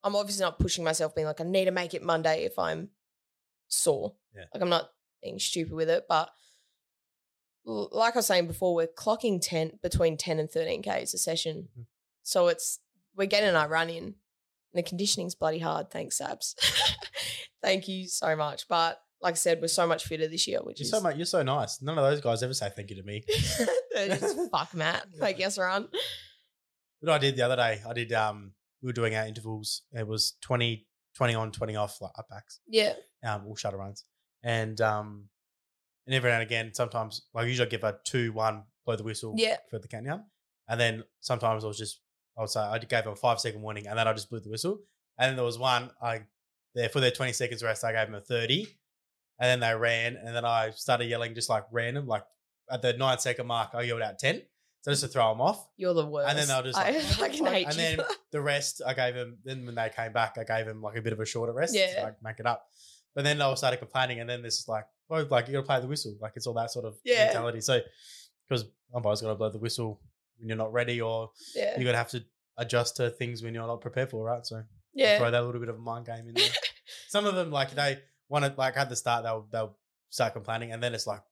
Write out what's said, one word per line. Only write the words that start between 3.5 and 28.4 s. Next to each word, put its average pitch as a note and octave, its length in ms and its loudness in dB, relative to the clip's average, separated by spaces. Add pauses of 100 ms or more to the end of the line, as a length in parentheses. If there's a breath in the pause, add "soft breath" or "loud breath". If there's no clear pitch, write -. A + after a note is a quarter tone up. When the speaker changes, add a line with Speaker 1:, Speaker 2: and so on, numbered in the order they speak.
Speaker 1:
sore. - 460 2 (200)
Speaker 2:
Yeah. F#2+ 180 -16
Speaker 1:
Like, - 100 -2
I'm F3+ 60 2
not E3+ 220 4 (320)
being F#3+ 160 -10
stupid D#3+ 340 -2
with D#3+ 160 -2
it, E3+ 200 2
but E3 220 2 (1400 soft breath)
l-, G#3+ 260 -4
like A#3 220 4
I B3+ 40 4
was G#3+ 80 2
saying F3+ 200 4
before, F3 280 2
we're E3 120 4
clocking G#3+ 540 0
ten, D#3+ 420 -2
between E3 360 2
ten D#3+ 200 0
and D#3 120 -2
thirteen D#3+ 320 -2
Ks - 320 -2
a - 40 -4
session. D#3+ 540 -2
Speaker 2:
Mm-hmm. A#2+ 100 -16 (400)
Speaker 1:
So F3 260 6
it's, - 320 0 (360)
we're G3 100 2
getting G3+ 280 6
our D3+ 140 6
run D#3+ 220 2
in. E3 140 -8
And F#3 100 -10 (600)
the F3 80 2
conditioning's F3+ 520 -2
bloody D#3+ 260 0
hard. D#3+ 300 -2
Thanks, - 280 -4
Sabs. - 360 -6 (540 loud breath)
<laughs> - 540 -10
Thank F#3+ 260 2
you F#3 200 -6
so D#3+ 260 0
much. D3+ 340 -4
But E3 320 2 (200)
like F3+ 120 0
I E3 40 -2
said, E3 240 2
we're E3 80 -2
so F3 180 2
much E3 180 2
fitter D#3+ 220 -2
this D#3+ 220 -2
year, - 140 0
which - 180 -10
Speaker 2:
You're C#3+ 60 -4
Speaker 1:
is A#2+ 40 -2
Speaker 2:
so G#3+ 100 2
mu-, E3+ 140 0
you're D#3+ 120 -2
so E3+ 160 2
nice. C3 380 0
None D3+ 160 -2
of C#3+ 80 4
those D3 160 6
guys A#2 220 2
ever B2+ 120 -2
say G#2 200 -2
thank G2+ 160 -10
you G2 60 -10
to F#2+ 60 -12
me. G#2 220 -8 (380)
Speaker 1:
<laughs> B4 320 0
They're G3+ 140 0 (100)
just, G4 260 0
Speaker 2:
<laughs> - 60 -6
Speaker 1:
"Fuck - 240 0
Matt, E3 400 0
Speaker 2:
Yeah. D3+ 80 -8
Speaker 1:
make G3+ 240 0
us G3+ 120 -2
run." F#3+ 300 0 (1120 loud breath)
Speaker 2:
What D#3 120 2
I D3+ 60 6
did C#3 180 4
the B2+ 60 4
other B2+ 140 4
day, A2+ 300 4
I A2+ 60 -8
did, A#2 200 -2
um, G#2 400 0 (300)